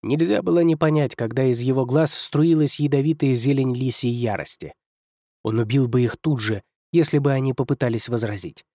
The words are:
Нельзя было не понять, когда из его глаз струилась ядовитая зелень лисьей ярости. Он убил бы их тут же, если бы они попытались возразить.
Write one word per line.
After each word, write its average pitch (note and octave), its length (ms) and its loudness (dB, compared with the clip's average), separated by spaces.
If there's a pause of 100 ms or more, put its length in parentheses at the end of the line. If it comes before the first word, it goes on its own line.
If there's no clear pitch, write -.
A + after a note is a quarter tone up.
Нельзя E3+ 400 0
было F3 200 2
не E3 140 4
понять, D3+ 400 2
когда A#2+ 280 -2
из B2 180 2
его B2+ 240 0
глаз D3 280 2
струилась D#3 640 0
ядовитая C#3+ 560 2
зелень C3 400 0
лисьей B2 360 -2
ярости. G2+ 640 -6 (720)
Он A2 160 -2
убил B2 280 0
бы B2 140 2
их A#2+ 160 -2
тут D3 220 -2
же, G#2+ 240 -4 (280)
если D#3 280 2
бы C#3 120 0
они C3+ 220 0
попытались B2 560 -2
возразить. G#2 640 -6